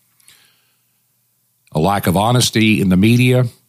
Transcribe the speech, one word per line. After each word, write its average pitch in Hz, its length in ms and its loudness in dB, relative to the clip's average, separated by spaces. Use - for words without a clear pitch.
a 76 80 -6
lack 98 260 -2
of 87 80 0
honesty 110 640 0
in 98 80 -2
the 90 100 2
media 123 500 2